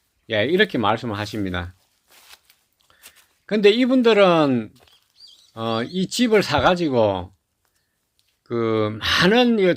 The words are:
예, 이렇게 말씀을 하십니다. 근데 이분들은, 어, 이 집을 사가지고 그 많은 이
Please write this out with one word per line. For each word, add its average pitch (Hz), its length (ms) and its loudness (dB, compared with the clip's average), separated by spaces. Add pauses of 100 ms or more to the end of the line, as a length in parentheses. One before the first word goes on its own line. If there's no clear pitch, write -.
(320)
예, 107 140 0
이렇게 185 320 0
말씀을 110 400 -2
하십니다. 95 580 -8 (1700)
근데 202 240 2
이분들은, 202 1040 2 (800)
어, 113 300 -4
이 185 240 -6
집을 220 360 0
사가지고 127 880 0 (1120)
그 110 560 -4
많은 226 600 0
이 180 180 2